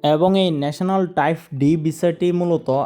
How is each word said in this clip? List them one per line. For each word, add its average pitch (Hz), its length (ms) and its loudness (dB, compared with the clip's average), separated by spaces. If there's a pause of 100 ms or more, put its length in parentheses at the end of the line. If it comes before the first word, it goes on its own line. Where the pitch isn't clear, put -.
(140)
এবং 175 160 2 (120)
এই 185 80 0 (120)
ন্যাশনাল 185 400 -2 (160)
টাইপ 156 200 0 (220)
ডি 143 100 4 (140)
ভিসাটি 170 440 -2 (120)
মূলত 170 280 -2 (180)